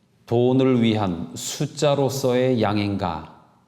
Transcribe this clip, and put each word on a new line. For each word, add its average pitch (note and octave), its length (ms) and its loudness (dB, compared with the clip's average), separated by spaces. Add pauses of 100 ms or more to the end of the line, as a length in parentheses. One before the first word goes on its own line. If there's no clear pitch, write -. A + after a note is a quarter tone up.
(260)
돈을 B2+ 560 2
위한 G#2 540 0
숫자로서의 C3 1300 0
양인가? G2 840 -4 (240)